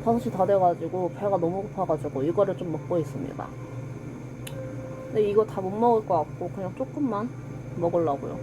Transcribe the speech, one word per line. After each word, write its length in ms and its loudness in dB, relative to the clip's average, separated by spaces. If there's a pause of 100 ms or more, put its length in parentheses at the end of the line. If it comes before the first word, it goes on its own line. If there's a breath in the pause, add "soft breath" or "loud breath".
다섯 160 4
시 100 -2
다 140 4
돼가지고 720 4
배가 200 0
너무 240 2
고파가지고 600 -2
이거를 320 4
좀 160 -4
먹고 260 0
있습니다. 480 -4 (1600)
근데 240 2
이거 140 6
다 160 -4
못 100 -2
먹을 360 4
것 120 2
같고 320 -2
그냥 260 -6
조금만 520 -2 (480)
먹으려고요. 680 0